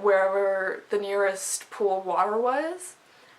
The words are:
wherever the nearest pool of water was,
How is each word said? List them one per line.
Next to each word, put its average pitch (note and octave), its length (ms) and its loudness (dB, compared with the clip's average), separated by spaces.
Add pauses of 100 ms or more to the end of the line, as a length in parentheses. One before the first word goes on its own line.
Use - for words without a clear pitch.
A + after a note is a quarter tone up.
wherever F#3+ 880 2
the G3+ 80 0
nearest G3 720 -2
pool G3 280 0
of F#3+ 80 -6
water F#3 300 0
was, C#4+ 580 -2 (440)